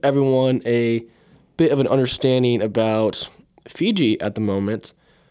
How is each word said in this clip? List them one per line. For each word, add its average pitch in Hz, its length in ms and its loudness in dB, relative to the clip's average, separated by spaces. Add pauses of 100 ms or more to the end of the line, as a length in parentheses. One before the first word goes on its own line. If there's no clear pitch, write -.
everyone 131 640 2
a 117 360 0 (540)
bit 165 140 4
of 139 80 0
an 131 80 2
understanding 127 720 0
about 110 680 -2 (400)
Fiji 175 540 0
at 104 140 -6
the 107 60 -6
moment, 101 520 -4 (380)